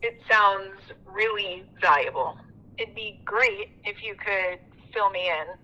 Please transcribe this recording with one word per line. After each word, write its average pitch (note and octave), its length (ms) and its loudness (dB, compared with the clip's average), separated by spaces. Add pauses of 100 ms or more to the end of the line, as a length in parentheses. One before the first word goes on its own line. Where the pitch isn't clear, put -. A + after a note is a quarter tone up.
It A#3 280 -6
sounds G3 520 4 (260)
really G3 580 -2 (160)
valuable. - 560 2 (420)
It'd A3+ 160 -8
be G#3+ 300 -12
great A3 460 0 (140)
if G#3 180 -10
you A3 120 -8
could F#3 440 -4 (340)
fill G#3 180 2
me F#3 180 -4
in. D#3 180 -2 (180)